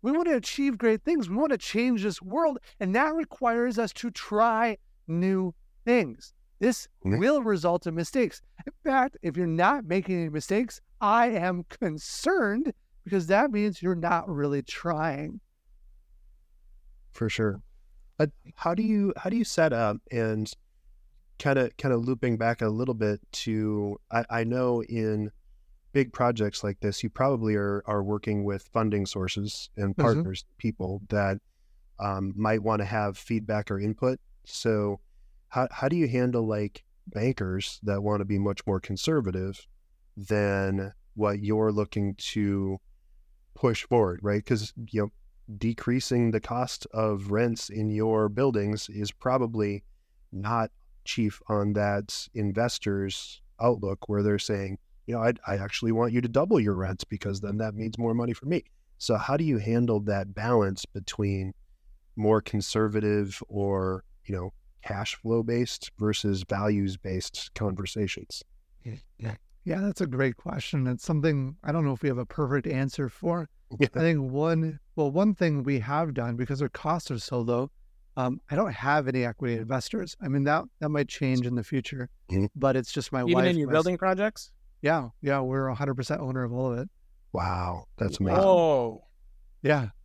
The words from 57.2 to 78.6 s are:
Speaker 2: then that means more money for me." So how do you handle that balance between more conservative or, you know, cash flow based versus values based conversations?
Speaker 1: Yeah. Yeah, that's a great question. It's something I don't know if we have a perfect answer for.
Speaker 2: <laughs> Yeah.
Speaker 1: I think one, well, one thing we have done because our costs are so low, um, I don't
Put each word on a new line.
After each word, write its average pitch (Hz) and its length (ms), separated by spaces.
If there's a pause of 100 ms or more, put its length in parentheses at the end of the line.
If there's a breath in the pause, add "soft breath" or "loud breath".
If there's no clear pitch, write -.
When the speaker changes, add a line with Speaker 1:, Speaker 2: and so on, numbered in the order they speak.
Speaker 2:
then 101 160
that 110 180
means 110 220
more 117 160
money 117 220
for - 100
me." 165 200 (340)
So - 180
how 135 220
do 160 60
you 147 120
handle 113 440
that 98 340
balance 104 500
between 98 720 (600)
more 107 280
conservative 104 1080
or, 95 560 (220)
you 98 80
know, 92 180 (300)
cash 101 320
flow 113 280
based 120 560
versus 101 480
values 98 520
based - 560
conversations? 98 880 (400)
Speaker 1:
Yeah. 110 520 (280)
Yeah, 175 160
that's 202 200
a 180 60
great 127 300
question. - 500
It's 123 180
something 147 580
I 151 100
don't 160 120
know 139 80
if 123 100
we 151 60
have 127 100
a 120 80
perfect 139 400
answer 135 420
for. 170 460
Speaker 2:
<laughs> - 40 (200)
Yeah. 135 160
Speaker 1:
I - 40
think 156 320
one, 160 500 (160)
well, 147 140
one 190 240
thing 151 280
we 135 180
have 143 340
done 120 220
because 131 260
our 139 80
costs 160 400
are 123 80
so 123 240
low, 120 280 (460)
um, 127 240 (100)
I 147 60
don't 185 160